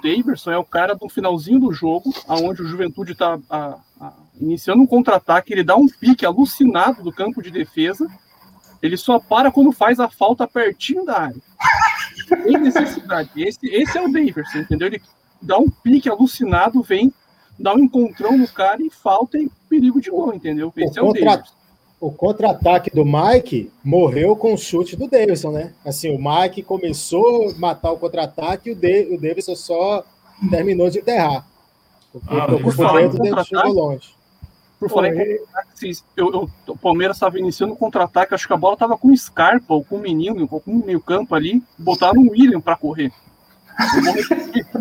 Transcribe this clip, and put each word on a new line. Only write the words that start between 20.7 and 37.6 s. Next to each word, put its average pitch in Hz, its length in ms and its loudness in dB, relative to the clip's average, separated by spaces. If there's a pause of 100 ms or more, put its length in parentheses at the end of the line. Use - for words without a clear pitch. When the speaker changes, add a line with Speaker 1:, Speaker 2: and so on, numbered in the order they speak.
Speaker 1:
Esse - 240 -4
Speaker 2:
O - 0 -
Speaker 1:
é - 20 2
o - 60 4
Speaker 2:
contra-, 214 220 2
Speaker 1:
Daverson. - 240 -2 (460)
Speaker 2:
o 156 120 -6
contra-ataque 190 840 0
do 151 100 4
Mike 156 680 0 (140)
morreu 156 520 2
com 220 180 0
o - 40 -6
chute 175 380 -4
do 262 120 -8
Davidson, 202 420 0
né? 156 240 -8 (100)
Assim, 147 300 -6
o 135 40 -6
Mike 175 440 -2
começou 190 880 -2
a 170 80 -10
matar 165 340 -2
o 165 60 -6
contra-ataque 165 720 -6
e - 20 -6
o 214 40 -8
Da-, 180 380 0
o 165 60 -8
Davidson 175 360 -6
só 185 480 -4 (460)
terminou 175 380 2
de 180 120 -2
enterrar. 165 460 0 (680)
O, 123 140 -18
Speaker 3:
Ah, 147 220 -2
Speaker 2:
o, 123 60 4
o - 60 0
Speaker 3:
por 131 120 0
falar 160 280 4
em 180 80 4
Speaker 2:
Corinthians - 240 0
Speaker 1:
contra-ataque, 190 340 0
Speaker 2:
chegou 214 40 0 (180)
longe. - 240 -12 (640)
Speaker 1:
por 208 120 -4
falar 190 180 2
em 165 60 -2
Speaker 4:
Pô, 160 60 -2
ele 208 200 -2
Speaker 1:
contra-ataque, - 380 -12
vocês, 180 260 -12 (120)
eu, 185 160 0
eu, 180 180 -4 (180)
o - 100 -12
Palmeiras 180 400 -2
tava 185 200 -2
iniciando 190 360 -4